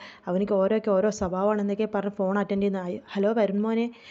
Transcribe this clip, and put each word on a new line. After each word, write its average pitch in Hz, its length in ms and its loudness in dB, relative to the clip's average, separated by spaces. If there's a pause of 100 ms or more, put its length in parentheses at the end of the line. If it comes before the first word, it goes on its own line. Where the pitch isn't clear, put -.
(240)
അവനിക്ക് 196 300 0
ഓരോക്കെ 208 360 2
ഓരോ 196 200 4
സ്വഭാവമാണെന്നൊക്കെ" 202 840 0
പറഞ്ഞ് 202 240 -2
ഫോൺ 190 220 0
അറ്റൻഡ് 196 240 0
ചെയ്യുന്ന 196 200 0
ആയി. 180 240 -6
ഹലോ 196 260 0
വരുൺ 202 300 2
മോനെ, 226 240 0 (240)